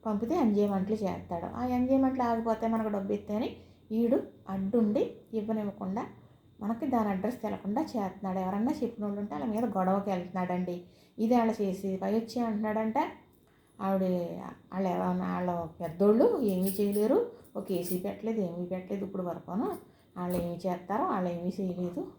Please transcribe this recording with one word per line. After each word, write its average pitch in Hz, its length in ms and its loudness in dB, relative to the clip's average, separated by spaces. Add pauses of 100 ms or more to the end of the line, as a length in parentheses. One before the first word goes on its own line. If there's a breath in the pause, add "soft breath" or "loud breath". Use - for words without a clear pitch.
పంపితే 226 300 0
ఎంజాయ్‌మెంట్లు 208 600 2
చేస్తాడు. 180 500 -4
ఆ - 200 -6
ఎంజాయ్‌మెంట్లు 254 580 4
ఆగిపోతే 226 440 2
మనకు 226 200 2
డబ్బు 202 260 0
ఇస్తే 208 220 -2
అని 247 200 -2 (360 loud breath)
ఈడు 233 320 4 (260)
అడ్డుండి 208 680 2 (180)
ఇవ్వనివ్వకుండా 214 720 -4 (560 loud breath)
మనకి 226 240 -2
దాని 233 240 2
అడ్రస్ 202 320 -2
తెలకుండా 202 400 -2
చేస్తున్నాడు. 190 580 -4
ఎవరన్నా 202 320 0 (120)
చెప్పిన 214 220 -4
వాళ్ళు 202 140 -4
ఉంటే 208 160 -6
వాళ్ళ 269 180 -2
మీద 226 120 0
గొడవకి 196 440 2
వెళ్తున్నాడండి. 180 720 -2 (380 loud breath)
ఇది 226 160 4
అలా 226 260 4
చేసి 190 400 -2
పై 196 120 0
వచ్చి 226 280 -2
అంటున్నాడంట, 220 560 0 (840 soft breath)
ఆవిడ 190 200 2 (720)
వాళ్ళు 190 160 0
ఎవరన్నా 180 440 0
వాళ్ళ 180 340 0 (140)
పెద్దోళ్ళు 208 600 6
ఏమీ 190 260 2 (140)
చేయలేరు, 214 500 2 (240 loud breath)
ఒక 202 160 -6
ఏసీ 180 260 0
పెట్టలేదు, 202 440 -4
ఏమీ 175 240 -2
పెట్టలేదు 185 400 -6
ఇప్పుడు 190 180 -6
వరకును. 180 540 -4 (400 soft breath)
వాళ్ళు 180 200 -2
ఏమీ 175 320 -4
చేస్తారో, 196 360 -2
వాళ్ళు 196 240 0
ఏమీ 175 220 -4 (100)
చేయలేదు 180 460 -4 (120)